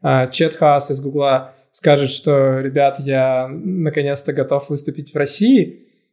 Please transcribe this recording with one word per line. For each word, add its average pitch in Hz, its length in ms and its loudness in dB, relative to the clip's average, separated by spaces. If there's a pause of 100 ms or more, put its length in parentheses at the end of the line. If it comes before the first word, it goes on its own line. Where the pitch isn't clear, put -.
э, 131 280 0
Чет 160 240 -2
Хаас 143 360 2
из 135 100 -4
Гугла 139 540 -2 (160)
скажет, 143 400 2
что, 135 500 2
"Ребят, 139 400 0
я 131 480 0
наконец-то 147 840 -4
готов 139 380 -2
выступить 147 420 -8
в - 60 -14
России", 202 680 2 (260)